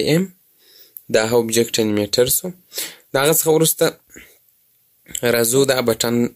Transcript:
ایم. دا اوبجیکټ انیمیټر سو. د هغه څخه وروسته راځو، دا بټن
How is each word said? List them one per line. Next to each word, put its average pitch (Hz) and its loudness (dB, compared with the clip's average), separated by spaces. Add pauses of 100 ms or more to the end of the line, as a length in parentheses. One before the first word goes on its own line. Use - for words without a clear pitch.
ایم. 165 2 (880)
دا 110 2 (140)
اوبجیکټ 113 0
انیمیټر 104 0 (100)
سو. - -6 (680)
د - -6
هغه 156 2
څخه 160 -2
وروسته 160 2 (1500)
راځو، 117 2 (100)
دا 127 0 (100)
بټن 117 0 (200)